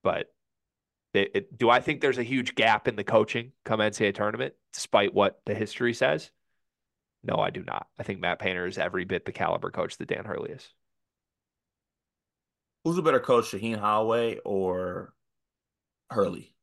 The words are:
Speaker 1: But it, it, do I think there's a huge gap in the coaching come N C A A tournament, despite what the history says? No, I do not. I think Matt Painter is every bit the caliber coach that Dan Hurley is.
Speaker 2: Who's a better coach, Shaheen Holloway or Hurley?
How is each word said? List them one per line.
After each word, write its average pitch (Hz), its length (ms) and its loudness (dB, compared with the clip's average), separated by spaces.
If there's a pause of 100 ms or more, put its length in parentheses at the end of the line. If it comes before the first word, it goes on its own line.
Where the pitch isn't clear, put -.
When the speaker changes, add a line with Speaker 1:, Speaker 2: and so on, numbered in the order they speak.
Speaker 1:
But 85 280 -2 (840)
it, 98 200 2
it, 101 240 -4
do 117 120 4
I 120 100 6
think 151 220 -4
there's 135 160 2
a 123 40 -4
huge 123 340 -4
gap 110 320 4
in 110 80 -2
the 101 80 -6
coaching 117 480 2 (120)
come 110 160 -2
N 107 140 2
C 113 100 0
A 101 40 4
A 98 40 0
tournament, 110 400 -4 (220)
despite - 400 2
what 101 320 2
the 104 80 -2
history 117 400 -2
says? 147 360 0 (920)
No, - 140 -4
I 50 120 2
do - 160 -8
not. - 220 -8 (120)
I - 40 -10
think 95 180 -8
Matt 87 180 -2
Painter 90 280 -4
is 95 100 -6
every 92 300 -2
bit 95 180 -4
the - 80 -8
caliber 87 380 -2
coach 87 260 -6
that 87 120 -12
Dan - 180 -6
Hurley - 240 -8
is. - 180 -16 (2250)
Speaker 2:
Who's 170 160 0
a 180 40 -2
better 143 180 6
coach, 117 260 4
Shaheen 107 320 -4
Holloway 110 680 2
or 92 680 -2 (960)
Hurley? 95 520 -2